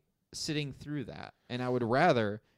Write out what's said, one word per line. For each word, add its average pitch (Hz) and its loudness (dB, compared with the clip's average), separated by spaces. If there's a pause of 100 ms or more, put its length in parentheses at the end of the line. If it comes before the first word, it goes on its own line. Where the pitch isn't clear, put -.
(320)
sitting 147 -4
through 147 -8
that, - -14 (160)
and 123 -4
I 127 -2
would 123 2
rather 117 4 (180)